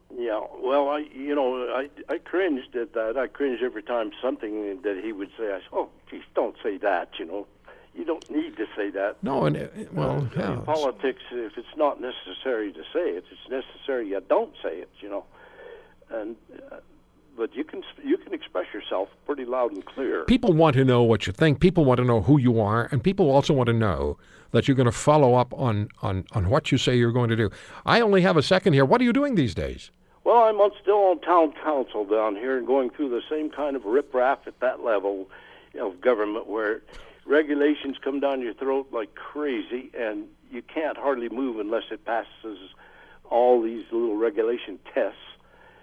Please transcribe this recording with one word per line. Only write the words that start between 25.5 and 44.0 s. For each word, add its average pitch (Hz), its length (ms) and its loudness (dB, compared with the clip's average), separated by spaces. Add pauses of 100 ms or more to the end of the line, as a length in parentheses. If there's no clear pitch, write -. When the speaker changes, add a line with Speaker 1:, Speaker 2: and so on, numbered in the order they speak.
Speaker 2:
on, 110 340 0 (140)
on, 95 300 -4
on 92 180 0
what 151 200 2
you 143 60 2
say 127 220 2
you're 117 140 2
going 120 180 2
to 113 60 0
do. 110 120 2 (380)
I 226 160 6
only 202 180 4
have 180 160 4
a 143 60 4
second 185 320 4
here. 135 100 6
What 202 160 4
are 254 40 2
you 240 100 4
doing 277 200 2
these 123 200 2
days? 67 360 -8 (380)
Speaker 1:
Well, 226 160 8
I'm 214 160 4
on, 202 120 6 (100)
still 202 160 4 (120)
on 160 100 0
town 160 340 4 (100)
council 127 400 -2
down 107 320 0
here 127 220 -4
and 120 80 -8
going 127 240 2
through 147 180 -6
the 120 220 -4
same 156 180 -4
kind 143 280 -6
of 123 80 -8
riprap 127 640 0
at - 140 -14
that 127 240 -4
level 98 420 -2 (540)
of 95 220 -8
government 107 440 0
where 107 360 -4 (420)
regulations 143 800 0
come 139 180 -4
down 139 220 -2
your 117 100 -6
throat 135 400 -4
like 110 220 -8
crazy 131 840 -8
and 107 280 -6 (260)
you 120 80 -10
can't 147 380 -6
hardly 120 320 -2
move 120 280 -6
unless 107 320 -4
it 110 140 -14
passes 110 540 -8 (720)
all 123 320 6
these 113 280 -4
little 117 260 0